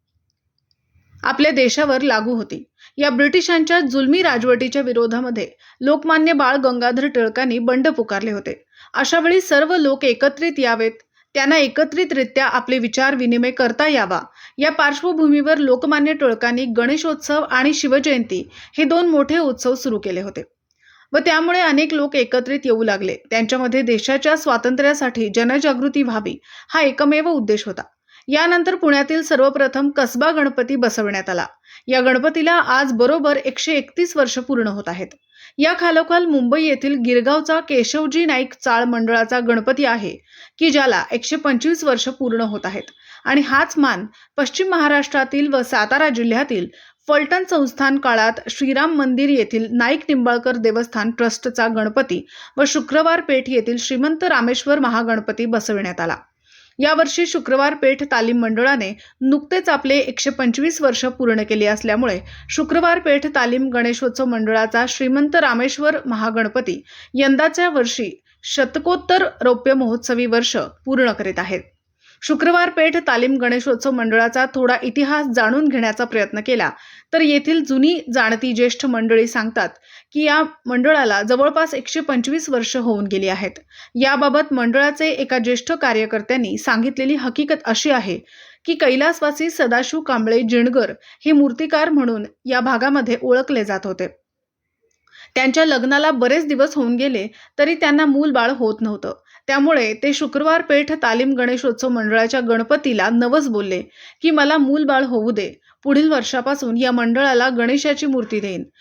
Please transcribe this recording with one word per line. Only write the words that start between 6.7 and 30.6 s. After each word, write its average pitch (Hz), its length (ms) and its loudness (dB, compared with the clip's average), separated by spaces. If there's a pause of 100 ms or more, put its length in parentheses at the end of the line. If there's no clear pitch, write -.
टिळकांनी 247 520 0
बंड 254 280 0
पुकारले 220 440 -2
होते. 196 320 -10 (300)
अशावेळी 330 480 2
सर्व 311 340 2
लोक 277 300 0
एकत्रित 277 540 0
यावेत, 226 320 0 (420)
त्यांना 277 240 2
एकत्रितरित्या 277 880 0
आपले 254 340 -2
विचार 262 360 0
विनिमय 240 360 0
करता 247 360 0
यावा, 196 320 0 (380)
या 294 140 2
पार्श्वभूमीवर 302 840 2
लोकमान्य 285 560 2
टिळकांनी 240 520 0
गणेशोत्सव 294 760 -2
आणि 277 320 0
शिवजयंती 254 760 -2 (280)
हे 311 60 2
दोन 339 260 2
मोठे 302 280 2
उत्सव 262 380 0
सुरू 240 240 -4
केले 185 220 -6
होते 196 220 -12 (680)
व 285 40 2
त्यामुळे 339 420 2
अनेक 311 340 2
लोक 294 220 -2
एकत्रित 254 500 0
येऊ 226 180 0
लागले. 202 320 -2 (140)
त्यांच्यामध्ये 247 520 0
देशाच्या 269 560 0
स्वातंत्र्यासाठी 254 1000 0
जनजागृती 277 680 0
व्हावी, 220 340 -4 (320)
हा 320 120 0
एकमेव 294 480 2
उद्देश 214 360 0
होता. 196 160 -10 (460)
यानंतर 339 480 2
पुण्यातील 302 460 0
सर्वप्रथम 277 680 2
कसबा 277 420 0
गणपती 277 440 -2